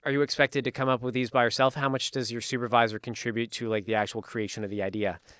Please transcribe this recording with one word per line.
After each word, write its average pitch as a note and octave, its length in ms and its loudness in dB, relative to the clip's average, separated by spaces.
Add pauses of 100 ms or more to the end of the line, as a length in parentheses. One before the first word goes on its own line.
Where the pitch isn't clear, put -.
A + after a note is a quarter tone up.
are C#3+ 60 0
you C#3 100 2
expected C#3 420 2
to C3 80 -2
come C3 160 -2
up B2+ 140 2
with B2+ 120 -4
these B2+ 160 0
by B2 140 4
yourself? C3 320 4
How C#3 140 0
much C3 220 -2
does A#2+ 200 -4
your A#2 100 -6
supervisor A#2 580 2
contribute A2+ 520 -4
to, A#2 160 -6
like, G#2+ 180 0
the A2 100 0
actual G#2+ 260 -2
creation G#2+ 420 -6
of G2 60 -6
the G2+ 120 -4
idea? F#2+ 380 -2 (200)